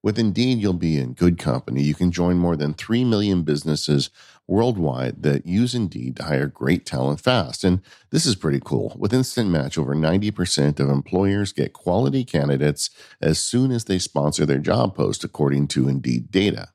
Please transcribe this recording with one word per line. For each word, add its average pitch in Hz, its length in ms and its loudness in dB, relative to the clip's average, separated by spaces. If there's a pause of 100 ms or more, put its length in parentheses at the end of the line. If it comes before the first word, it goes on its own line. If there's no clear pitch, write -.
With 104 160 0
Indeed, 117 400 2
you'll 101 140 0
be 82 260 0
in 64 160 -4
good 87 240 2
company. 64 440 -2
You 73 120 2
can 90 160 2
join 87 260 2
more 87 200 2
than 73 180 -2
three 120 300 -2
million 104 380 2
businesses 73 680 0 (360)
worldwide 85 760 0
that 73 240 2
use 117 280 2
Indeed 71 420 -4
to - 80 -12
hire 71 220 0
great 69 380 0
talent 69 360 -2
fast. 110 440 -2
And 92 160 4 (300)
this 165 160 0
is 104 80 2
pretty 71 280 -2
cool. - 360 -4
With 104 160 0
Instant 123 360 0
Match, 78 280 0
over 69 160 -2
ninety 90 360 2
percent 76 500 0
of 69 100 2
employers 98 600 0
get - 200 -4
quality 117 520 0
candidates 71 680 0 (300)
as - 180 2
soon 127 320 0
as 117 140 -2
they 95 140 -2
sponsor 76 460 0
their 69 140 2
job 98 360 0
post, - 300 -4
according 71 440 0
to 67 200 0
Indeed 62 420 -2
data. 95 440 0